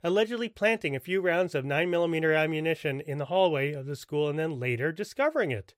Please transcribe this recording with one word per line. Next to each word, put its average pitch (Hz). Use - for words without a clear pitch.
allegedly 220
planting 208
a 131
few 185
rounds 180
of 135
nine 151
millimeter 165
ammunition 156
in 143
the 147
hallway 156
of 135
the 143
school 147
and 147
then 160
later 123
discovering 254
it. 107